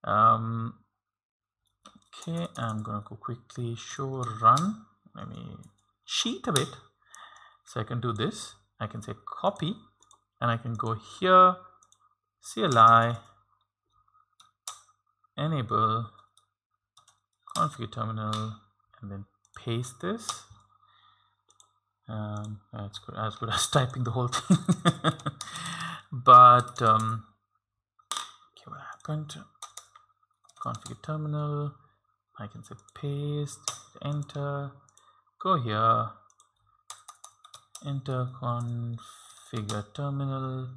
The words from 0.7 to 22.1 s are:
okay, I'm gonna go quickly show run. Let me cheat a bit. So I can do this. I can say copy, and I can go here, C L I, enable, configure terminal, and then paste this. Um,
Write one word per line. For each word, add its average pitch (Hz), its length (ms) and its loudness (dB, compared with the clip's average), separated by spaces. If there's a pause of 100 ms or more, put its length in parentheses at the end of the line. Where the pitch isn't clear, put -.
okay, 170 280 -6
I'm 110 260 -4
gonna 104 240 -8
go 107 120 -16
quickly 120 580 -10
show 135 480 -8 (180)
run. 151 440 4 (300)
Let - 120 -12
me - 300 -14 (480)
cheat - 420 -4
a 202 60 -2
bit. - 160 2 (960)
So - 160 -8
I - 20 -4
can 117 160 -6
do 117 140 -4
this. 117 420 -6 (240)
I 107 80 -8
can 110 140 -12
say 107 120 -12 (280)
copy, 190 340 -2 (680)
and 120 100 0
I 117 60 0
can 117 160 -6
go 113 220 -2 (240)
here, 185 360 8 (840)
C - 220 -4
L 135 140 4
I, 113 380 8 (2250)
enable, 117 720 0 (1500)
configure - 380 -4
terminal, 110 640 -6 (440)
and 101 80 -14
then 101 160 -12 (300)
paste 120 460 -8
this. 214 260 -6 (1800)
Um, 107 500 -8 (140)